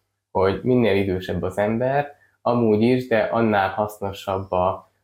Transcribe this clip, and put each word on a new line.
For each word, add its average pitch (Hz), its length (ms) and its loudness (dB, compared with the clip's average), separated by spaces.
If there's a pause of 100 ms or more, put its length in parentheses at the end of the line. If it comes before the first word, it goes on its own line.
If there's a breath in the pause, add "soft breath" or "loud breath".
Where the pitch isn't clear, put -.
(320)
hogy 95 300 0
minél 120 340 2
idősebb 92 460 -2
az 92 160 -6
ember, 123 540 -2 (300 soft breath)
amúgy 113 400 2
is, 127 260 2
de 113 100 2
annál 107 500 2
hasznosabb 98 840 -6
a, 92 380 0 (140)